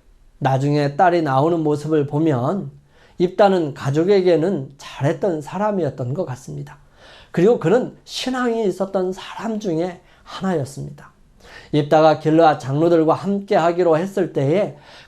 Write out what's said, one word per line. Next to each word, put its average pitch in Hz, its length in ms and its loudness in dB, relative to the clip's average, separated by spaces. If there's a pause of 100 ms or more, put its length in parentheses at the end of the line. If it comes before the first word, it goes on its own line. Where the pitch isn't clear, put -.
(400)
나중에 143 560 0
딸이 175 260 4
나오는 156 380 2
모습을 151 480 0
보면 147 640 -2 (460)
입다는 180 580 2
가족에게는 170 1000 0
잘했던 156 640 -4
사람이었던 165 760 -4
것 180 100 -4
같습니다. 143 540 -14 (520)
그리고 208 280 4
그는 185 440 0
신앙이 247 640 -4
있었던 190 480 -2
사람 - 460 -8
중에 175 420 -4 (220)
하나였습니다. 143 880 -6 (600)
입다가 151 480 4
길르앗 160 400 4
장로들과 156 540 2
함께 196 420 -4
하기로 170 420 2
했을 190 360 -4
때에 151 440 0 (300)